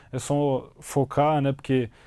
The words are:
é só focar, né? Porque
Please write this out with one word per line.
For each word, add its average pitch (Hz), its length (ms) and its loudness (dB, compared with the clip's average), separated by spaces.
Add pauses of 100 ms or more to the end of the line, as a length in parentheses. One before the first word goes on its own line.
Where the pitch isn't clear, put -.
(120)
é 131 80 -6
só 143 500 -2 (120)
focar, 147 600 0
né? 139 120 0
Porque 127 360 0 (180)